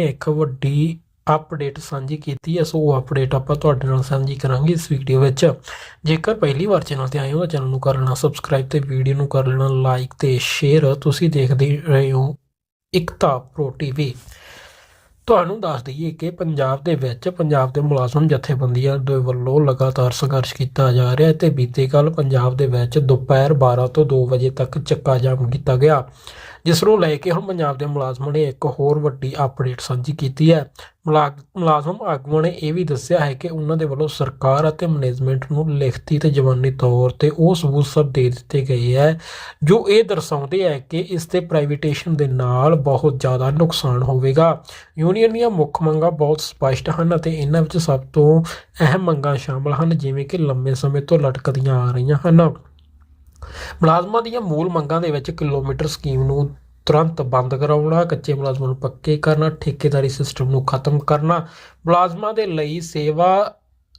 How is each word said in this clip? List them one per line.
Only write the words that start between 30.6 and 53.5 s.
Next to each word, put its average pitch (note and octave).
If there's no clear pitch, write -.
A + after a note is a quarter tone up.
ਮੁਲਾ-, D3+
ਮੁਲਾਜ਼ਮ E3
ਆਗੂਆਂ D3+
ਨੇ E3
ਇਹ D#3
ਵੀ F3
ਦੱਸਿਆ D#3
ਹੈ C#3+
ਕਿ D3+
ਉਹਨਾਂ D#3+
ਦੇ D#3+
ਵੱਲੋਂ D3
ਸਰਕਾਰ C#3
ਅਤੇ D#3+
ਮੈਨੇਜਮੈਂਟ C3
ਨੂੰ D#3
ਲਿਖਤੀ C#3+
ਤੇ D#3
ਜ਼ੁਬਾਨੀ C3
ਤੌਰ B2
'ਤੇ D3
ਉਹ E3+
ਸਬੂਤ C#3+
ਸਭ D3
ਦੇ B2+
ਦਿੱਤੇ C3+
ਗਏ B2
ਹੈ, D#3
ਜੋ G3
ਇਹ G#3+
ਦਰਸਾਉਂਦੇ D#3+
ਹੈ D3+
ਕਿ D#3+
ਇਸ E3+
ਤੇ F3+
ਪ੍ਰਾਈਵੇਟੇਸ਼ਨ D3+
ਦੇ C#3+
ਨਾਲ B2+
ਬਹੁਤ C3+
ਜ਼ਿਆਦਾ C3
ਨੁਕਸਾਨ D3
ਹੋਵੇਗਾ। C3+
ਯੂਨੀਅਨ G3+
ਦੀਆਂ A#3
ਮੁੱਖ D#3
ਮੰਗਾਂ D#3
ਬਹੁਤ D3+
ਸਪਸ਼ਟ -
ਹਨ E3
ਅਤੇ D#3+
ਇਹਨਾਂ D#3
ਵਿੱਚ D#3+
ਸਭ C#3
ਤੋਂ D#3
ਅਹਿਮ D#3
ਮੰਗਾਂ C#3+
ਸ਼ਾਮਲ C3+
ਹਨ, D#3+
ਜਿਵੇਂ C#3
ਕਿ F3+
ਲੰਮੇ C3+
ਸਮੇਂ C#3
ਤੋਂ D#3+
ਲਟਕਦੀਆਂ C3+
ਆ B2
ਰਹੀਆਂ C3
ਹਨ। E3